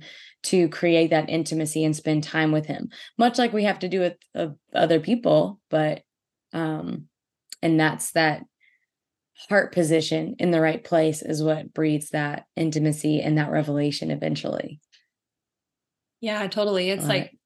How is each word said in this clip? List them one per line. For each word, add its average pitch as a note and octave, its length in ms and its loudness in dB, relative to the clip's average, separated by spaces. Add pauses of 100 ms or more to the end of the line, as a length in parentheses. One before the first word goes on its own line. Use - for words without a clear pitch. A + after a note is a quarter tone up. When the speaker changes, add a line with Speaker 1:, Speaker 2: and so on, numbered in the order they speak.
(440)
Speaker 1:
to F3 260 2
create E3 420 2
that D#3 180 2
intimacy D#3 540 -2
and D#3 120 2
spend D#3 280 0
time D#3 280 0
with D3+ 140 0
him, - 240 -8 (280)
much A#3+ 200 4
like A#3 160 2
we G#3+ 120 0
have G3 140 0
to F#3 100 -4
do F#3 100 0
with, F3 180 0 (160)
uh, E3 140 -4 (260)
other E3 260 2
people. E3 600 2 (100)
But, D3+ 320 0 (500)
um, D#3+ 560 -6 (540)
and D#3+ 180 4
that's - 340 0
that D#3 300 0 (1080)
heart G3+ 220 2
position D#3+ 680 0
in F3+ 120 2
the E3 100 4
right D#3+ 220 0
place D#3+ 380 2
is D#3 220 -4
what D#3 300 -2
breeds D3+ 360 -2
that D3 360 -4 (100)
intimacy D3+ 680 0
and D3+ 160 2
that D3 140 0
revelation D3 580 -2
eventually. D3+ 720 -6 (1400)
Speaker 2:
Yeah, G#3 260 -2
totally. F#3+ 420 0
It's F#3+ 120 -2
Speaker 1:
Love D#3 80 -2
Speaker 2:
like - 240 -2 (120)